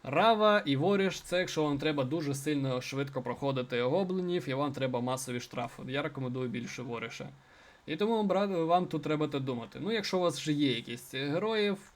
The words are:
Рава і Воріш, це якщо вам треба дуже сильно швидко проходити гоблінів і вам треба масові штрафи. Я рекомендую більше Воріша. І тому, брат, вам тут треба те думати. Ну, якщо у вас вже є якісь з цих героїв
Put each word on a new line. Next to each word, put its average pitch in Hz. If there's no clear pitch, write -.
Рава 208
і 139
Воріш, 190
це -
якщо 165
вам 143
треба 147
дуже 143
сильно 139
швидко 139
проходити 123
гоблінів 180
і 131
вам 139
треба 127
масові 123
штрафи. -
Я 135
рекомендую 131
більше 120
Воріша. 117
І 156
тому, 214
брат, 196
вам 175
тут 160
треба 151
те 143
думати. 123
Ну, 202
якщо 202
у -
вас 170
вже 156
є 147
якісь 117
з -
цих 139
героїв 202